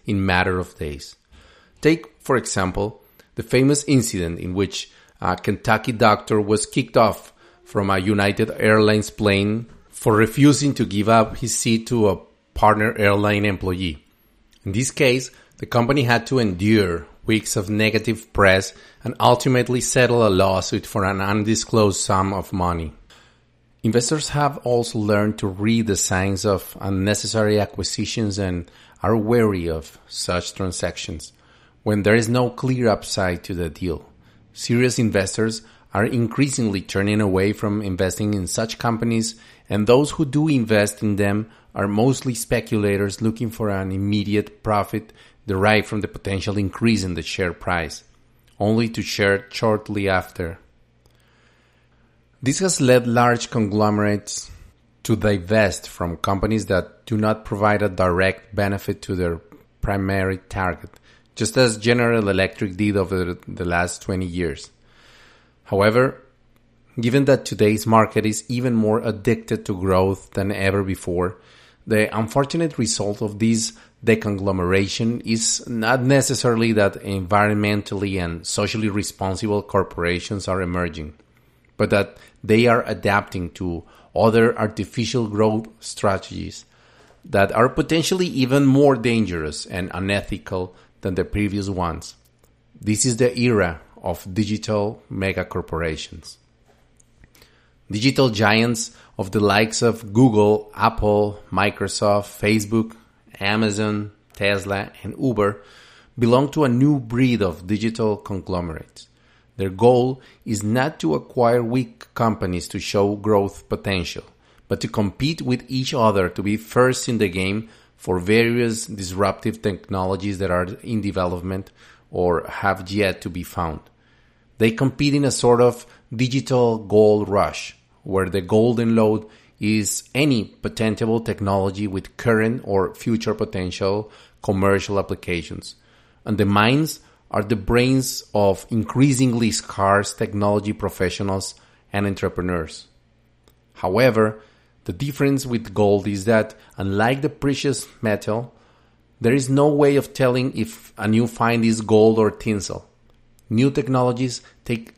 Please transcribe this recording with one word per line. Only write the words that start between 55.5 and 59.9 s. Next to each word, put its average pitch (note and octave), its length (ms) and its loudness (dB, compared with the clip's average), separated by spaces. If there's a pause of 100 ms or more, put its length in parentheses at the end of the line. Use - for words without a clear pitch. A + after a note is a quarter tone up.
from E2+ 280 -6
companies G2+ 500 -2
that - 380 -2
do A2 120 -4
not G#2+ 280 0
provide G#2 360 0
a G#2 80 0
direct F#2 640 0
benefit G2+ 480 -4
to G2 120 -6
their E2+ 240 -2 (420)
primary F#2+ 560 -2 (120)